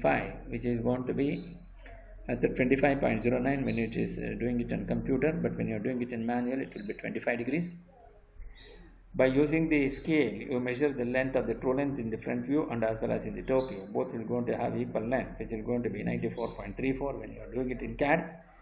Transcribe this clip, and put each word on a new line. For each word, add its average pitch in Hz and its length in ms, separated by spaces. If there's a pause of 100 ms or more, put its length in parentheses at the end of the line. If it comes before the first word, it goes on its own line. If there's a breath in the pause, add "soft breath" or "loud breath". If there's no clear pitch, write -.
five, 113 320 (160)
which 117 160
is 120 160
going 123 260
to 127 80
be 147 440 (680 loud breath)
at 120 120
the 147 80
twenty-five 139 520
point 117 220
zero 120 160
nine 135 260
when 117 140
it 113 180
is, 113 220
uh, 117 200
doing 120 220
it 117 120
on 107 140
computer, 131 460
but 160 240
when 113 120
you 110 80
are - 20
doing 123 240
it 120 100
in 113 140
manual, 123 340
it - 140
will 104 120
be 104 80
twenty-five 113 440
degrees. 151 360 (1400 loud breath)
By 131 120
using 151 420
the 143 220
scale, 143 420
you 113 260
measure 123 320
the 123 140
length 131 320
of 120 100
the 113 80
true 131 220
length 139 220
in 113 100
the 110 80
front 123 300
view 143 240
and 117 120
as 110 200
well 117 100
as 110 140
in 107 80
the 117 80
top 131 260
view. 98 240
Both 127 220
will 113 100
going 120 220
to 120 100
have 117 220
equal 120 280
length, 127 320
which - 140
is 107 140
going 120 160
to 113 80
be 101 120
ninety-four 117 520
point 101 220
three 131 200
four 131 220
when 110 140
you - 80
are - 140
doing 127 160
it 123 120
in 113 140
cad. 156 420 (240 loud breath)